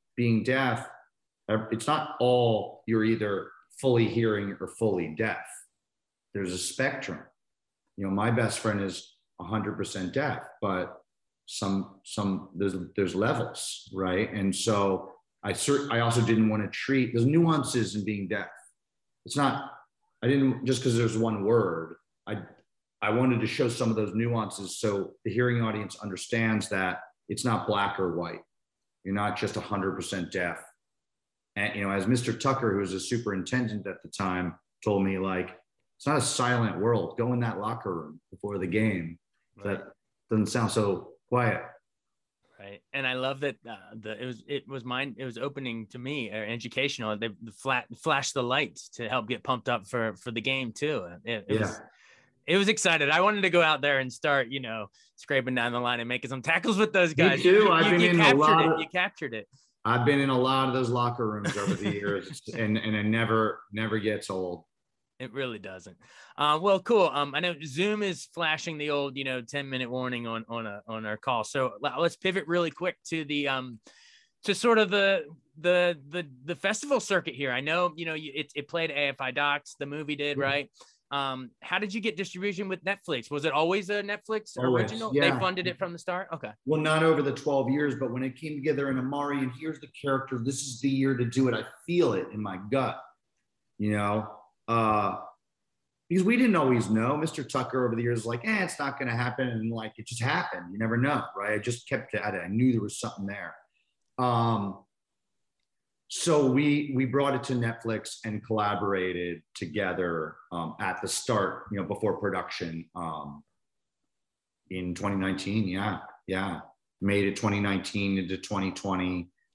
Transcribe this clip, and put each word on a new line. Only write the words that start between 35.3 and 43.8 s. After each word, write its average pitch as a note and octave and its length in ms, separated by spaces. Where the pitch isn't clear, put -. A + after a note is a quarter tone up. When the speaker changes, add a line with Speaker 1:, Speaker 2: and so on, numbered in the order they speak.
Speaker 1:
"It's - 80
not D3+ 100
a B2 60
silent A#2 560
world. G#2 400
Go A#2+ 140
in A#2+ 80
that G#2+ 200
locker G#2+ 340
room D#2 260
before G2+ 280
the F#2+ 80
game. F2+ 520
Speaker 2:
Right. G2 220
Speaker 1:
That - 100
doesn't G#2+ 160
sound A2+ 240
so G2+ 420
quiet." A#2 340
Speaker 2:
Right. G2+ 220
And C3+ 140
I B2+ 80
love C3+ 260
that, C#3 140
uh, G#2+ 80